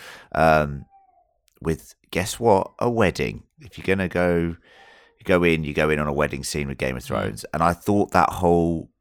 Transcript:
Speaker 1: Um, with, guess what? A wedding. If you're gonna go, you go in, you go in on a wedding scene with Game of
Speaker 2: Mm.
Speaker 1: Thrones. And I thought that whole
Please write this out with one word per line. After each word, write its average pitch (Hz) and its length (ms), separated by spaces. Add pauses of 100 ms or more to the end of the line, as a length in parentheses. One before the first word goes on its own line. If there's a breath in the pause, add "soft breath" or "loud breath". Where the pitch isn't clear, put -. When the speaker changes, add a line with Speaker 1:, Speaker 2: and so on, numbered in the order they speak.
(340 loud breath)
Speaker 1:
Um, 76 520 (720)
with, - 360 (160)
guess 87 280
what? 107 380
A 117 120
wedding. 80 540 (160)
If - 200
you're - 60 (100)
gonna 95 140
go, 87 480 (600 loud breath)
you - 60
go 90 200
in, 80 200
you 73 100
go 76 160
in 78 80
on 76 100
a 71 60
wedding 71 300
scene 73 240
with 67 100
Game 64 200
of 60 60
Speaker 2:
Mm. - 40
Speaker 1:
Thrones. 53 460
And 80 100
I 85 100
thought 101 380
that 90 220
whole 85 680